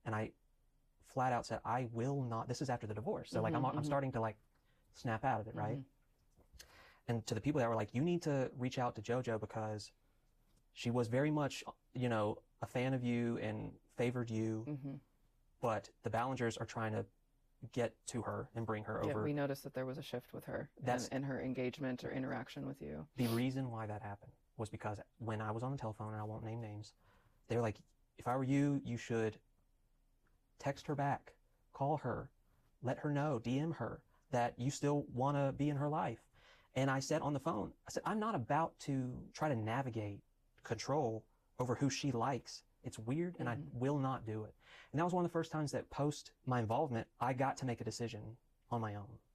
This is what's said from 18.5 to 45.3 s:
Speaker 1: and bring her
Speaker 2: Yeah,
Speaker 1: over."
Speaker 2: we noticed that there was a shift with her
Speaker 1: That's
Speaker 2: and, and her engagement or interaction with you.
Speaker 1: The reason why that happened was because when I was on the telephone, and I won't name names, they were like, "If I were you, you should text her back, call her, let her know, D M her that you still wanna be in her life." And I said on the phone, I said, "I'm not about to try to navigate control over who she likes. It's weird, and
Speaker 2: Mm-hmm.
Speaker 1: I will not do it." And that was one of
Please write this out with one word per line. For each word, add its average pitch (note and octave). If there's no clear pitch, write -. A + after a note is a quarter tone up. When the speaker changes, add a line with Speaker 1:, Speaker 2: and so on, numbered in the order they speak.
Speaker 1:
and A#2
bring G#2+
her G#2+
Speaker 2:
Yeah, D3+
Speaker 1:
over." C#3+
Speaker 2:
we D3
noticed C#3+
that C#3
there C3
was C3
a C3+
shift -
with -
her -
Speaker 1:
That's B2
Speaker 2:
and, C#3
and -
her C3
engagement B2+
or -
interaction C3+
with C#3
you. D3
Speaker 1:
The B2
reason B2+
why A2
that G#2
happened G#2
was A2
because G#2+
when A2
I G#2+
was A#2
on C3
the C#3
telephone, G#2+
and G#2+
I G#2+
won't A2
name A2+
names, G#2+
they A#2
were A#2+
like, A2+
"If -
I B2
were C3+
you, C#3
you A#2+
should A2
text -
her D3
back, -
call C#3+
her, A2
let -
her D3+
know, C#3+
D B2
M D#3+
her -
that A#2+
you B2
still D3
wanna C#3
be C#3+
in C#3+
her D3
life." D3
And C3+
I C3+
said -
on D3
the C3+
phone, -
I -
said, -
"I'm G#3+
not G#3+
about D3+
to C3
try -
to A#2
navigate A2
control A#2+
over B2
who C#3
she C3+
likes. A#2
It's A#2
weird, D#3+
and B2
Speaker 2:
Mm-hmm. A#2
Speaker 1:
I -
will C#3+
not C3
do G#2+
it." -
And C#3
that E3+
was F3+
one F3+
of E3+